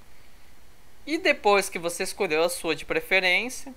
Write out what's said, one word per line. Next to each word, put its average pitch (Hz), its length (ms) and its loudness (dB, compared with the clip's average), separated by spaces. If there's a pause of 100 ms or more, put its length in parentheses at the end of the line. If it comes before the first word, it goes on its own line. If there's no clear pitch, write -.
(1040)
E 302 100 -2
depois 214 540 4
que 196 80 -6
você 170 240 -4
escolheu 165 400 0
a 175 80 4
sua 160 260 -2
de - 80 -10
preferência, 185 920 2